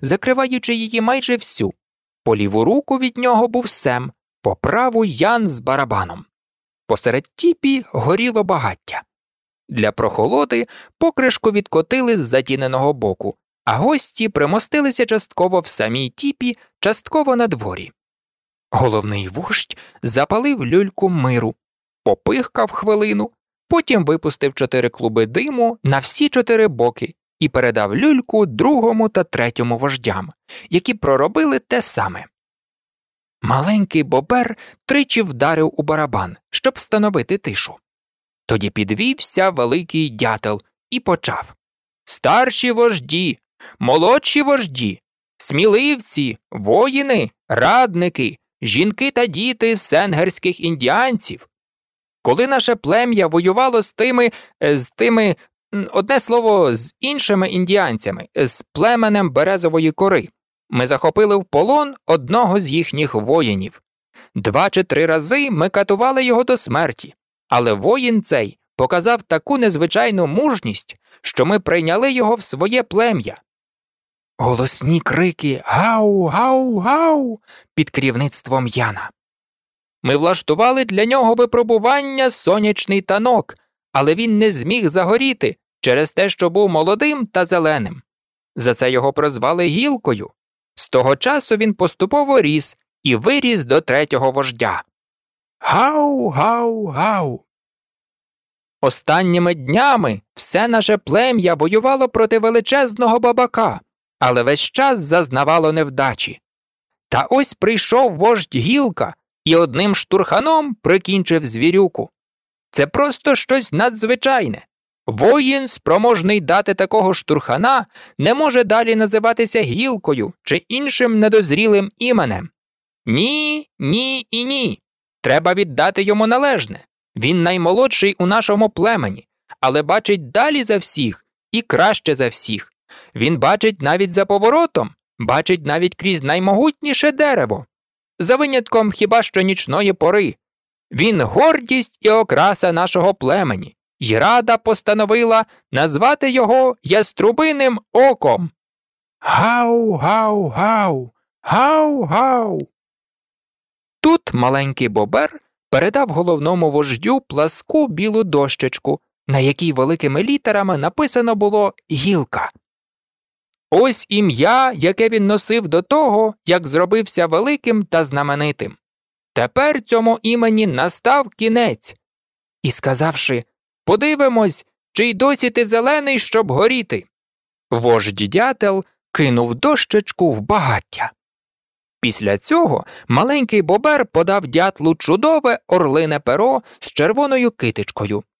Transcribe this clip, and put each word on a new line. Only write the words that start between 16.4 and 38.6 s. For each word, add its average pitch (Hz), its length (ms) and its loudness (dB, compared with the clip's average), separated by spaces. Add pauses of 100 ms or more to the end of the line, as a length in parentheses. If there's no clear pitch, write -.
частково 262 560 -2
на 240 120 0
дворі. 101 440 -8 (800)
Головний 107 560 -2
вождь - 500 -8 (260)
запалив 214 640 0
люльку 190 440 0
миру, 127 460 0 (480)
попихкав 214 680 0
хвилину, 214 600 -2 (360)
потім 254 380 2
випустив 147 480 -2
чотири 123 360 0
клуби 113 360 0
диму 233 580 -2
на 262 160 0
всі 294 300 -2
чотири 226 380 2
боки 120 480 -2 (240)
і 156 100 0
передав 110 460 0
люльку 240 500 2
другому 220 640 2
та 185 140 0
третьому 120 540 -2
вождям, 117 560 -4 (360)
які 180 240 -2
проробили 208 680 0
те - 220 -4
саме. - 440 -6 (1160)
Маленький 165 600 0
бобер 226 540 -2 (280)
тричі 269 360 0
вдарив 156 560 0
у 151 60 -4
барабан, 135 540 -4 (120)
щоб - 240 -4
встановити 202 640 -2
тишу. - 380 -6 (720)
Тоді 104 240 -2